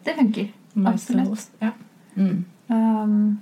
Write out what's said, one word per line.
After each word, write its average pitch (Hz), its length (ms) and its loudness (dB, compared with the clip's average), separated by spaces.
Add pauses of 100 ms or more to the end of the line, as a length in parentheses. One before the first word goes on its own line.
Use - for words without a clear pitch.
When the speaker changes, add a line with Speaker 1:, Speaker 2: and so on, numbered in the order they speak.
Speaker 1:
Det 320 120 -4
funker. 220 320 0 (280)
Speaker 2:
mais 214 340 0
og 247 60 0
Speaker 1:
Absolutt. 196 160 0
Speaker 2:
ost. - 180 -10 (100)
Ja. 220 100 -2 (460)
Mm. 185 280 0 (260)
Speaker 1:
Um, 214 720 2